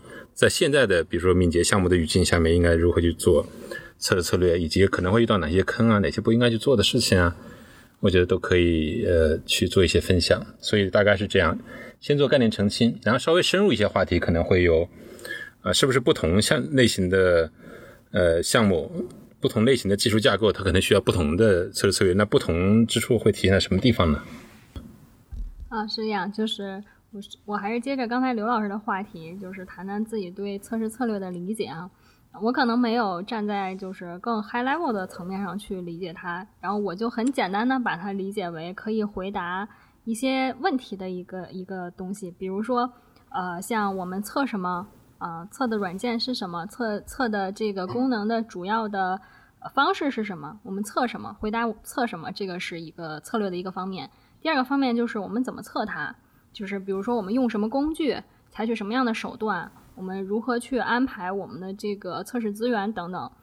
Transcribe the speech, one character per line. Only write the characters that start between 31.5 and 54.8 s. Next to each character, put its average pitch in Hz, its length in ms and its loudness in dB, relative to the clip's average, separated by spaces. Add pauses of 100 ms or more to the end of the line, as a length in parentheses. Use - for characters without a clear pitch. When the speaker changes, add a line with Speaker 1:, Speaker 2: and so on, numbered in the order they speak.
Speaker 2:
解 214 120 -4
啊。 170 240 -10 (520)
我 233 100 2
可 277 140 2
能 233 120 2
没 240 160 2
有 196 280 0
站 208 240 -6
在 196 300 -4
就 190 160 -10
是 180 280 -12
更 226 220 -2
high 240 240 -4
level 294 260 0
的 185 160 -4
层 - 180 -14
面 190 160 -6
上 185 160 -6
去 196 240 -8
理 170 160 -8
解 175 160 -8
它， 180 340 -8 (140)
然 185 100 -4
后 208 60 -2
我 196 180 -2
就 226 140 -2
很 233 220 -2
简 202 200 -2
单 214 160 0
的 262 120 2
把 180 180 -2
它 196 160 -6
理 196 180 -6
解 190 180 -4
为 165 240 -10
可 214 180 -6
以 214 120 0
回 202 280 -6
答 190 360 -6 (380)
一 226 80 -4
些 262 480 0
问 311 160 2
题 226 180 -12
的 185 140 -8
一 180 140 -8
个， 185 280 -12
一 185 140 -10
个 185 260 -8
东 185 220 -8
西。 180 180 -10
比 190 140 -10
如 190 160 -4
说， 247 300 -2 (380)
呃， 180 320 -4
像 202 360 -2
我 180 80 -6
们 185 160 -6
测 269 240 -2
什 208 140 -4
么， 180 280 -4 (300)
呃， 175 340 -10
测 262 160 -2
的 220 100 -2
软 185 200 -4
件 233 220 -4
是 254 140 -4
什 208 160 -6
么， 170 180 -6
测， 214 340 -6
测 - 260 -4
的 196 240 -2
这 208 220 -4
个 185 140 -4
功 247 220 -2
能 208 180 -2
的 226 140 0
主 185 240 -10
要 220 220 -2
的， 190 340 -2 (380)
呃， - 140 -14
方 294 220 2
式 277 160 -2
是 226 120 -4
什 196 140 -8
么， 147 260 -14
我 196 80 -12
们 202 120 -4
测 254 240 -2
什 214 120 -10
么， 208 200 -12
回 214 100 -4
答 226 240 -2 (100)
测 247 220 -4
什 202 140 -6
么， 160 120 -10
这 202 140 -8
个 180 140 -8
是 165 220 -10
一 160 100 -14
个 156 300 -12
策 - 160 -6
略 202 120 -2
的 180 60 -6
一 180 80 -6
个 185 80 -8
方 185 160 -8
面。 190 220 -8 (320)
第 311 80 -2
二 311 80 2
个 254 60 2
方 277 140 -2
面 262 180 2